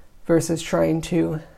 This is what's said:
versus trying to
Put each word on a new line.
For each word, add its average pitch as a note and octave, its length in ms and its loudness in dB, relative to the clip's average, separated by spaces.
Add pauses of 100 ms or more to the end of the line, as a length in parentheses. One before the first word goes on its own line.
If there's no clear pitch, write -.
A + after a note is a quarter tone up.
(280)
versus E3 340 2
trying E3 400 0
to E3 380 -2 (180)